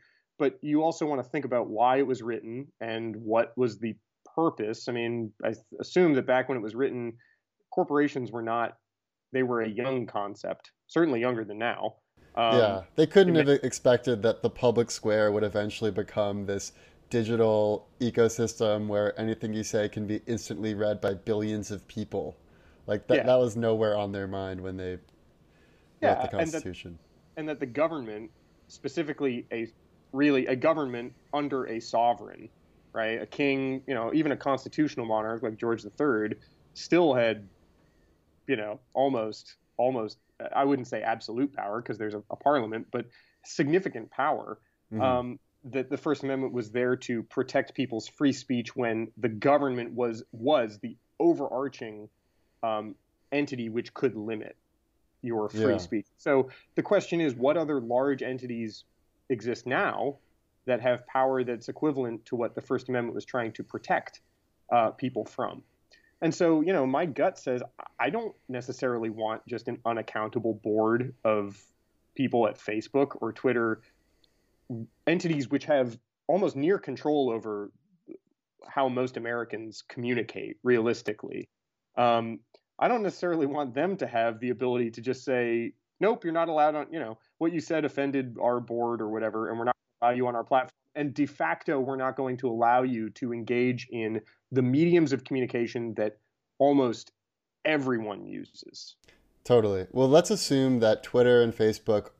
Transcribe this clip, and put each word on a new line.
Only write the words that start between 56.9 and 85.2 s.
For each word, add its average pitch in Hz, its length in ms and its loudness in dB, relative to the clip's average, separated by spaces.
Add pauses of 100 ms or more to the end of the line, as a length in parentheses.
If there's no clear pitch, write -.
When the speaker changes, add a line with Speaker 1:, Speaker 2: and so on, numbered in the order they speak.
Speaker 1:
is, 139 120 0
what 131 220 2
other 151 240 0
large 127 420 0
entities 120 640 -8 (460)
exist 117 360 -4
now 139 520 -2 (480)
that 120 160 2
have 123 240 2
power 131 380 2
that's 120 260 -6
equivalent 127 560 -2
to 127 100 -6
what 113 180 -2
the 113 60 -6
First 127 300 -4
Amendment 120 240 -2
was 104 100 -6
trying 113 280 -4
to - 120 -10
protect, - 560 -4 (500)
uh, 117 200 4
people 123 340 -6
from? - 380 -8 (580)
And 160 140 0
so, 165 260 4
you 180 140 2
know, 139 120 2
my 147 200 0
gut 151 320 0
says 123 240 -4 (360)
I 127 120 0
don't 220 260 -6 (140)
necessarily 123 580 -4
want 110 400 -6
just 113 200 -8
an 117 180 -6
unaccountable 113 640 -2
board 110 640 0 (100)
of 104 340 0 (560)
people 120 340 2
at 104 100 -6
Facebook 135 640 -2
or 113 100 -4
Twitter, 117 480 0 (1300)
entities 160 440 0
which 143 160 -2
have 131 320 2 (280)
almost 170 300 2
near 170 220 2
control 143 520 0
over 104 400 -4 (960)
how 135 220 0
most 127 300 -2
Americans 113 680 -8
communicate 110 760 -4
realistically. 113 840 0 (520)
Um, 117 420 2 (380)
I 165 100 4
don't 233 140 2
necessarily 170 440 0
want 139 280 -4
them 175 240 0
to 131 80 -4
have 117 340 0
the 123 100 -2
ability 123 420 0
to 120 80 -14
just 123 240 -6